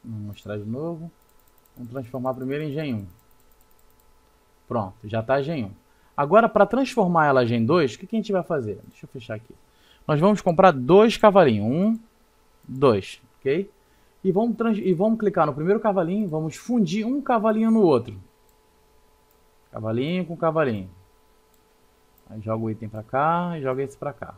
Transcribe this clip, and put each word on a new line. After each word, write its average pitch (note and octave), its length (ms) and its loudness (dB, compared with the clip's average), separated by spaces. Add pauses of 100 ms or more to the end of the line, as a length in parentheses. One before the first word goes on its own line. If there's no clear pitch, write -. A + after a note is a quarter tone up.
Vou A2 160 -12
mostrar G#2 380 -12
de G#2 60 -12
novo. D#3+ 460 -10 (640)
Vamos A#2+ 160 -16
transformar B2+ 420 -8
primeiro C3+ 300 -6
em D3 80 -8
Gen D3 220 -6
um. G2 120 -8 (1600)
Pronto, G#2+ 360 -6
já A2 180 -6
tá C3 180 0
Gen C#3 260 -6
um. F#2+ 40 -14 (460)
Agora, F#3+ 320 4
pra G3+ 180 4
transformar F#3+ 600 0
ela C3 180 4
em - 20 2
Gen A#2 180 2
dois, C#3+ 300 2
o - 40 -18
que F#3+ 80 -16
que A3+ 100 -6
a - 20 0
gente G#3 140 -4
vai F#3 100 0
fazer? A#2+ 460 -6
Deixa - 160 -20
eu - 40 -20
fechar A#2 260 -12
aqui. G#2+ 200 -16 (520)
Nós D3+ 140 0
vamos G3+ 200 4
comprar F#3 320 6
dois F3 440 6
cavalinhos. D#3 500 6
Um, G3 320 0 (680)
dois, B2 540 2 (180)
ok? E3 320 -4 (540)
E F#3+ 60 4
vamos A3 260 0
trans-, A3+ 220 0
e F#3 140 0
vamos G#3+ 260 2
clicar F#3 280 2
no C#3+ 80 -2
primeiro F3+ 260 0
cavalinho, G3 480 -2
vamos D#3 280 -6
fundir G#3+ 500 -2
um C4+ 140 -2
cavalinho A3 500 0
no A3 100 4
outro. B2 340 2 (1600)
Cavalinho B2+ 560 -4
com E3 100 -12
cavalinho. C#3 540 -2 (1400)
Aí G#2+ 120 -16
joga A2 240 -4
o A2+ 60 -2
item A2 180 -8
pra G#2+ 140 -12
cá E3 560 -2
e C#3 40 -10
joga C3 200 -4
esse C3+ 140 -10
pra C#3+ 160 -10
cá. - 260 -16